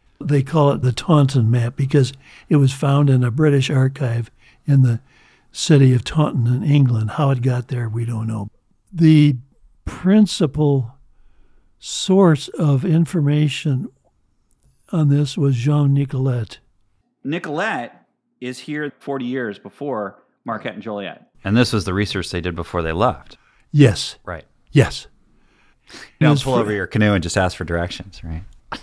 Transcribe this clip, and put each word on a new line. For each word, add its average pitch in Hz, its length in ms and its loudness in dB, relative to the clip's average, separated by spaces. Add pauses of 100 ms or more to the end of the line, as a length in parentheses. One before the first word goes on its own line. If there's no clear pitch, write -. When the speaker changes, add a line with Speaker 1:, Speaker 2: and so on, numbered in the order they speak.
(200)
Speaker 1:
They 139 220 0
call 143 300 2
it - 80 -4
the 127 120 2
Taunton 135 580 2
map 120 260 0
because 135 380 0 (340)
it 156 80 4
was 135 160 4
found 143 380 2
in 131 120 4
a 123 80 0
British 139 380 2
archive 131 640 -2 (360)
in 139 160 4
the 120 180 2 (500)
city 135 440 4
of 127 100 0
Taunton 151 420 0
in 123 160 -2
England. 120 500 2
How 139 180 0
it 131 100 -2
got 123 280 -2
there, 120 200 -6
we 113 160 -6
don't 113 220 -6
know. 107 240 -6 (420)
The 156 440 6 (500)
principal 151 1080 0 (840)
source 185 720 2
of 143 360 0
information 151 1040 0 (1000)
on 156 180 0
this 143 300 0
was 139 180 0
Jean 143 380 0
Nicolet. 131 640 -4 (680)
Speaker 2:
Nicolet 156 680 -6 (480)
is 123 200 -10
here 151 400 -8
forty 135 240 -8
years 120 340 -6
before 107 640 -10 (220)
Marquette 110 300 -8
and 101 80 -14
Joliet. 101 440 -10 (180)
And 98 120 0
this 120 160 2
was 104 120 -2
the 92 100 -4
research 98 360 -4
they 90 100 -6
did 85 160 -6
before 85 260 -6
they 80 100 -4
left. 104 440 -4 (340)
Speaker 1:
Yes. 131 540 2
Speaker 2:
Right. 87 200 -14 (280)
Speaker 1:
Yes. - 340 0 (840)
Speaker 2:
You - 340 -2
don't 151 60 6
Speaker 1:
His 135 100 0
Speaker 2:
pull 135 120 -2
Speaker 1:
fr- 120 60 2
Speaker 2:
over 107 120 -2
your 98 160 -2
canoe 107 240 2
and 95 100 0
just 85 160 -4
ask 90 180 0
for - 80 -10
directions, 85 600 -8
right? 80 180 -10 (400)